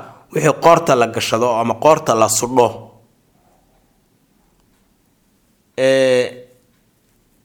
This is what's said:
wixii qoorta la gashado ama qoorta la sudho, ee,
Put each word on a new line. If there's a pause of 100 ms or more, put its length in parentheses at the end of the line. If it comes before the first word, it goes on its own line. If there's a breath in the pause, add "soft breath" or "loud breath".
(340)
wixii (100)
qoorta
la
gashado (100)
ama
qoorta
la
sudho, (3000)
ee, (960)